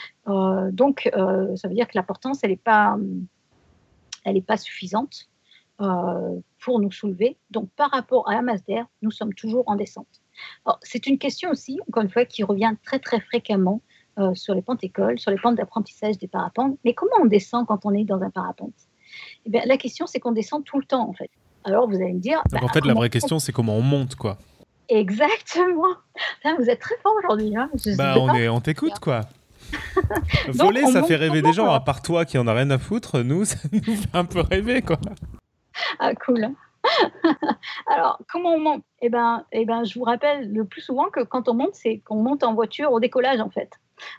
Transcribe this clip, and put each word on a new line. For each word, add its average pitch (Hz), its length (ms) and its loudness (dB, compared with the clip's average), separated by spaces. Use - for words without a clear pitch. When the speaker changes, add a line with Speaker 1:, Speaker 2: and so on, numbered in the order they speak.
Speaker 1:
Euh, 190 440 2
donc, 269 440 2
euh, 190 420 2
ça 190 120 -8
veut 180 60 -4
dire 226 120 2
que - 100 -16
la 185 60 2
portance, 262 400 -6
elle 202 80 0
est 180 120 0
pas, 208 340 4
elle 196 140 0
est 185 80 -2
pas 214 100 0
suffisante, - 720 -8
euh, 180 560 -2
pour 247 200 0
nous 202 100 0
soulever. 208 460 -2
Donc, 214 260 -6
par 285 140 0
rapport 254 380 0
à 208 60 0
la 240 60 0
masse 233 240 -2
d'air, 220 220 -4
nous 214 80 -2
sommes 214 240 -6
toujours 233 340 -2
en 208 80 0
descente. - 300 -10
Alors, - 180 -2
c'est - 240 -10
une 269 120 2
question 320 320 -6
aussi, 277 280 -6
encore 220 140 -2
une 196 80 0
fois, 240 140 2
qui - 180 -6
revient 208 300 0
très, 269 160 -4
très 226 200 -2
fréquemment, 208 640 0
euh, 190 160 0
sur 196 200 -4
les 190 80 -2
pentes 247 220 -4
écoles, 208 340 -2
sur - 120 -4
les 196 80 2
pentes 233 180 2
d'apprentissage 208 640 -4
des 190 100 -12
parapentes. 226 560 -2
Mais 240 100 2
comment 466 260 0
on 262 60 6
descend 220 400 2
quand 208 180 -2
on 208 80 0
est 208 120 2
dans 190 180 -2
un 196 80 -4
parapente ? 180 420 -8
Eh 220 60 -8
bien, 214 160 0
la 262 100 6
question, 262 300 -8
c'est - 140 -8
qu'on 240 120 -2
descend 254 320 -2
tout - 140 -4
le 269 80 -2
temps, 254 200 0
en 196 60 -8
fait. - 180 -12
Alors, 214 240 4
vous 196 80 0
allez 185 180 -2
me 180 60 -4
dire, 294 200 0
Speaker 2:
Donc, 131 120 0
Speaker 1:
bah, 123 40 2
Speaker 2:
en - 20 0
fait, - 80 0
la - 40 6
Speaker 1:
comment 113 200 4
Speaker 2:
vraie 120 80 2
Speaker 1:
on - 20 -2
Speaker 2:
question, 135 280 0
c'est 135 140 -4
comment 110 240 0
on 113 60 2
monte, 135 320 0
quoi. 104 240 -6
Speaker 1:
Exactement. 320 1040 2
Putain, 320 200 0
vous 240 140 2
êtes 233 100 0
très - 220 -6
fort 415 100 4
aujourd'hui, 214 340 0
hein. 262 180 -2
Je 254 40 -4
suis 196 60 0
Speaker 2:
Bah, 139 180 2
Speaker 1:
d'accord. - 160 8
Speaker 2:
on - 40 4
est, 117 140 2
on 117 120 2
t'écoute, 160 400 -2
quoi. 120 220 0
Speaker 1:
<laughs> - 240 -10
Donc, 135 60 -4
Speaker 2:
Voler, 277 300 6
Speaker 1:
on 262 40 6
Speaker 2:
ça 247 120 6
Speaker 1:
monte 160 80 4
Speaker 2:
fait 160 80 4
rêver 156 240 2
Speaker 1:
comment, 151 100 6
Speaker 2:
des 170 60 2
gens. 220 80 4
Speaker 1:
quoi ? 170 120 6
Speaker 2:
À 131 40 2
part 135 220 -2
toi 170 240 0
qui - 100 -4
en 120 100 4
a 113 60 4
rien 135 180 2
à 135 80 4
foutre, 180 440 -2
nous, 156 220 2
<laughs> - 20 2
ça - 100 -4
nous 214 80 2
fait 202 180 -4
un 175 120 2
peu 180 140 -2
rêver, 214 420 0
quoi. - 160 0
Speaker 1:
Ah, - 160 0
cool. 233 360 0
<laughs> 339 1000 0
Alors, - 320 2
comment 339 240 -2
on 311 60 2
monte ? 302 220 0
Eh 240 80 0
ben, 233 440 0
eh 226 120 0
ben, 226 200 0
je 214 140 -6
vous 247 60 -6
rappelle 247 480 0
le 214 120 -2
plus 196 160 -12
souvent 285 300 -2
que 277 120 -2
quand 254 260 -2
on 233 60 2
monte, 294 200 0
c'est 226 260 -2
qu'on 214 220 -2
monte 277 200 0
en 226 120 2
voiture 233 380 0
au 226 80 2
décollage, 254 400 2
en 208 100 -4
fait. - 200 -8